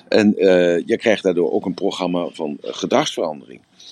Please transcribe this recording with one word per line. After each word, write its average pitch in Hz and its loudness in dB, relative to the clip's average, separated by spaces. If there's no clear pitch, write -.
En, 104 4
eh, 87 4
je 113 0
krijgt 104 0
daardoor 87 0
ook 98 -4
een 92 -4
programma 87 -4
van, 73 -8
eh, - -10
gedragsverandering. 80 -4